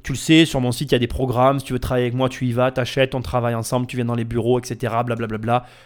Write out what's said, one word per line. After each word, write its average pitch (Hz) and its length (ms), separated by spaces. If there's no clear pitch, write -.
tu - 100
le 123 60
sais, 160 280
sur 143 140
mon 123 120
site, 139 200
il 139 40
y - 0
a 120 40
des 117 60
programmes. 131 540
Si - 60
tu 131 80
veux 123 60
travailler 123 280
avec 120 80
moi, 131 120
tu 127 200
y 120 40
vas, 123 200
t'achètes, 131 420
on 127 80
travaille 120 320
ensemble, 123 320
tu 123 100
viens 123 100
dans 120 100
les 117 100
bureaux, 117 340
et 120 60
cetera, 117 380
blablabla. 113 640